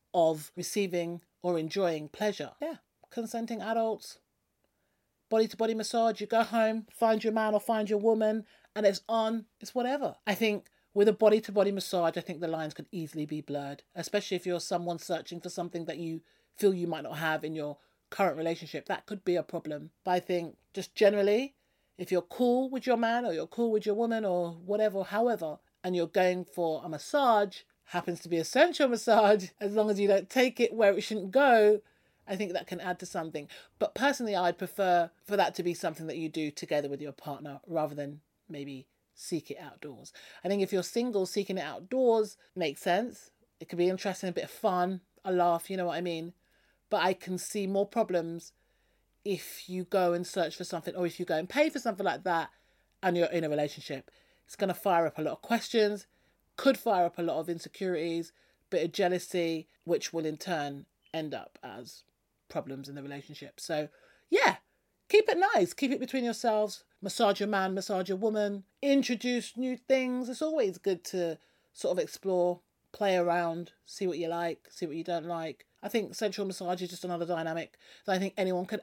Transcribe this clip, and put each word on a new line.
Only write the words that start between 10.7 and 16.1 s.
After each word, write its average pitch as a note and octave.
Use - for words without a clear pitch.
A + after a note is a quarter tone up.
with G3+
a G#3+
body-to-body G#3
massage, F3+
I F3+
think E3
the E3+
lines D#3+
could -
easily D#3
be D3+
blurred, C#3+
especially F#3+
if F3+
you're F3
someone E3+
searching E3+
for -
something E3+
that E3+
you E3